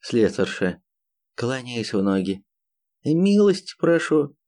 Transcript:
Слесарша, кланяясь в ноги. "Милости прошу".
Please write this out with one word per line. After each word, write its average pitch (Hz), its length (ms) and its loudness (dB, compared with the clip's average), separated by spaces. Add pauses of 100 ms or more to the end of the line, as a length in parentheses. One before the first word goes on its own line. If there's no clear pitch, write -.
Слесарша, 95 800 -2 (540)
кланяясь 120 580 -6
в 98 80 0
ноги. 98 420 -2 (580)
"Милости 190 760 2
прошу". 156 580 0 (120)